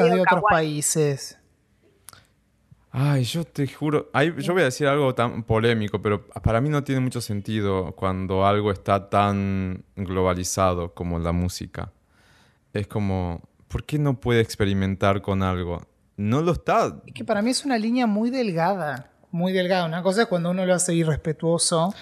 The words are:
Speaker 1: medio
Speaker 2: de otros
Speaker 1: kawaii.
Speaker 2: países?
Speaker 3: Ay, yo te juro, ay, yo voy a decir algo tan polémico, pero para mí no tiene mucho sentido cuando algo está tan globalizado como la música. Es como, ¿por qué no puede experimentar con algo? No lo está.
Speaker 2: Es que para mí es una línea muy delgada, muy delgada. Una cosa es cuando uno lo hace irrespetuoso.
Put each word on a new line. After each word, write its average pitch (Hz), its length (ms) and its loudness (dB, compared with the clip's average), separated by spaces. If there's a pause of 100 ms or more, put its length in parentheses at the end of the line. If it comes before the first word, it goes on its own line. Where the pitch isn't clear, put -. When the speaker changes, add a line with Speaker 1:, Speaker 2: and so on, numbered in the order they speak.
Speaker 1:
medio 180 80 4
Speaker 2:
de 185 60 2
otros 175 200 4
Speaker 1:
kawaii. 185 120 4 (140)
Speaker 2:
países? 147 720 -2 (1500)
Speaker 3:
Ay, 135 300 2
yo 160 220 -4
te 139 220 -4
juro, 147 440 -2
ay, 156 280 2
yo 151 120 -4
voy 180 120 4
a - 20 4
decir 131 220 0
algo 139 280 2
tan 117 280 -2
polémico, 110 580 2
pero 104 260 0
para 110 320 0
mí 143 80 0
no 147 160 0
tiene 131 160 -2
mucho 127 220 -2
sentido 101 760 -2
cuando 95 500 0
algo 104 240 2
está 98 400 0
tan 98 760 0 (100)
globalizado 92 960 0
como 87 240 -4
la 82 140 -2
música. 90 600 -4 (800)
Es 104 140 -4
como, 92 540 -4 (280)
¿por - 160 -8
qué 151 120 -4
no 143 220 0
puede 120 220 2
experimentar 98 800 0
con 95 200 0
algo? 90 400 -2 (360)
No 107 240 0
lo 170 100 2
está. 135 460 0 (100)
Speaker 2:
Es - 60 -20
que 240 100 -12
para 208 180 -2
mí 240 100 0
es - 120 -4
una 262 140 0
línea 233 300 0
muy 214 220 0
delgada, 175 800 -2 (220)
muy 180 220 -2
delgada. 180 320 2
Una 165 180 -4
cosa 190 200 2
es 226 40 2
cuando 175 240 0
uno 185 140 0
lo 180 80 4
hace 175 200 0
irrespetuoso. 165 1080 0